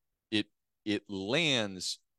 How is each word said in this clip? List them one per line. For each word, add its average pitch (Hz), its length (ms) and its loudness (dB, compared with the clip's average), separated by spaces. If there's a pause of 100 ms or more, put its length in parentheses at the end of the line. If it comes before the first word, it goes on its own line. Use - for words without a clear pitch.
(320)
it, 107 160 2 (380)
it 104 240 0
lands, 104 920 0 (200)